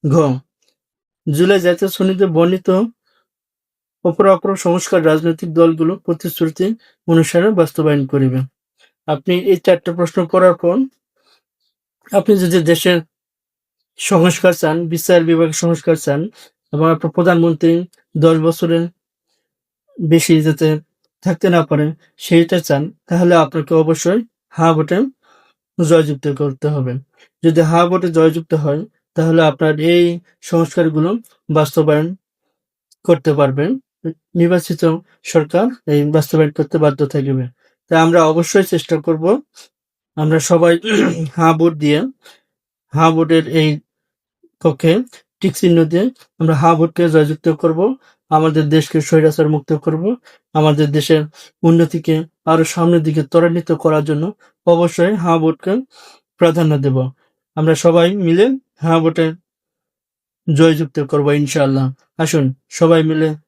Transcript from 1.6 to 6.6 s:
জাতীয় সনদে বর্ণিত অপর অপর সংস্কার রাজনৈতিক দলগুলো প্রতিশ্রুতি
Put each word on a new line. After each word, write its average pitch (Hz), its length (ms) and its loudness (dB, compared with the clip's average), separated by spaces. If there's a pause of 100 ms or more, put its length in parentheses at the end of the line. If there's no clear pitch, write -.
জাতীয় 180 240 0
সনদে 190 360 -2 (100)
বর্ণিত 180 340 0 (1400)
অপর 175 200 0 (100)
অপর 196 160 -6 (140)
সংস্কার 175 340 0 (100)
রাজনৈতিক 160 440 -2
দলগুলো 165 400 2 (120)
প্রতিশ্রুতি 170 640 -4 (400)